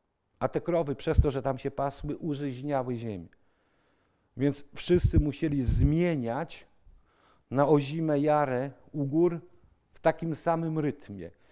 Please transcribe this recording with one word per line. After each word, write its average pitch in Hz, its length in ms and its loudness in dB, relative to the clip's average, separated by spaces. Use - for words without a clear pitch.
A 127 80 0
te 147 140 -2
krowy 165 340 -2
przez - 260 0
to, 147 100 4
że 131 100 -4
tam 135 160 -2
się 135 140 -6
pasły, 143 460 -6
użyźniały 135 800 -4
ziemię. 107 320 -6
Więc 139 280 0
wszyscy - 440 4
musieli 147 440 0
zmieniać 143 1040 0
na 139 160 4
ozimę 151 520 2
jarę 143 520 0
ugór 156 480 0
w - 80 -20
takim 165 360 0
samym 165 440 -2
rytmie. 101 520 -6